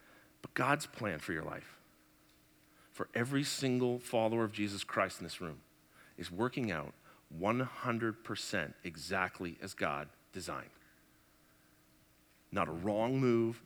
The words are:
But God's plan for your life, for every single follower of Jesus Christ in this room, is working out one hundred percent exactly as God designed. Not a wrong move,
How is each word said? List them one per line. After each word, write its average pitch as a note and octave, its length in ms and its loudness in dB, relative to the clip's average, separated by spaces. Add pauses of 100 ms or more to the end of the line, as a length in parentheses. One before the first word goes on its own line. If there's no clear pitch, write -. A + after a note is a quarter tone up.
(420)
But - 120 -14
God's C#3 320 4
plan F#2 340 -2
for - 140 -4
your D#2+ 100 0
life, - 340 -10 (1120)
for - 240 -6
every C3+ 280 2
single B2 540 2
follower A2+ 460 2
of G#2+ 80 0
Jesus G2+ 320 -2
Christ F#2+ 360 0
in - 40 -8
this - 180 -10
room, D#2 200 -8 (540)
is F2 140 -10
working A2+ 420 0
out D#2 220 -4 (360)
one G#2 320 2
hundred A#2 640 -2
percent G2 600 -4
exactly F2 800 -4
as - 120 -10
God D2 360 -2 (220)
designed. D#2 380 -8 (1800)
Not F2+ 160 2
a D#2 40 -4
wrong G#2+ 480 2
move, A#2 460 4